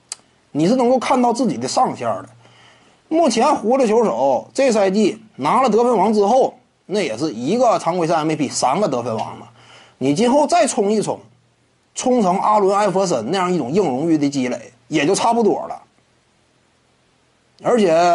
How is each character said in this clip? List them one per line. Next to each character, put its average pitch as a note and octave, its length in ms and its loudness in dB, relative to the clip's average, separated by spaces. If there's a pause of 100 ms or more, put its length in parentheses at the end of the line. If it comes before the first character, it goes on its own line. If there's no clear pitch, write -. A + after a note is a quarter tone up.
(500)
你 D3+ 160 0
是 G#3+ 80 2
能 B3 160 2
够 B3+ 80 2
看 C4 220 0
到 A#3+ 120 0
自 A#3 140 -2
己 D#3+ 100 -2
的 B2+ 120 -6
上 B3+ 280 -2
限 A#2+ 120 -6
儿 F#2+ 140 -6
的。 F#2 60 -18 (800)
目 D#4+ 200 2
前 A3+ 260 2
胡 A#3+ 240 0
子 B3+ 80 2
球 A3 180 2
手 C3 480 0
这 C4 200 2
赛 G3+ 180 2
季 F#3+ 320 0 (140)
拿 E3+ 260 0
了 C4+ 60 2
得 A3+ 160 2
分 B3 120 2
王 G3+ 160 2
之 G#3 140 2
后， A3+ 280 2 (320)
那 G#3 140 -4
也 C3 160 -4
是 D3 160 -4
一 B2 240 -2
个 A#3 220 2
常 E3 180 -4
规 E3+ 120 -2
赛 E3+ 80 0
M D3+ 120 -2
V D#3 80 -2
P， C#3 120 -2
三 C3 320 -2
个 G#3 80 0
得 B2+ 120 -4
分 A#2+ 160 -6
王 F#2+ 220 -8
嘛。 - 80 -20 (520)
你 C#3 160 0
今 A#3 180 2
后 D4 160 2
再 E4 180 2
冲 G#3 240 -2
一 A3 100 0
冲， C3+ 200 -6 (760)
冲 B3 280 0
成 F3+ 180 2
阿 G#3+ 180 2
伦· G3 180 2
艾 G#3 140 2
弗 F#3+ 160 0
森 B2+ 240 -2
那 G3 80 -2
样 F3+ 140 0
一 F3+ 40 0
种 B2+ 140 -4
硬 F#3+ 140 2
荣 D3 260 -2
誉 D#3+ 80 2
的 C#3+ 100 0
积 C3+ 200 -2
累， - 240 -10 (160)
也 D3+ 180 0
就 F#3+ 80 2
差 A3 180 0
不 A#3 120 0
多 D3 240 0
了。 - 140 -14 (1800)
而 G#3+ 160 2
且 G3 140 4 (220)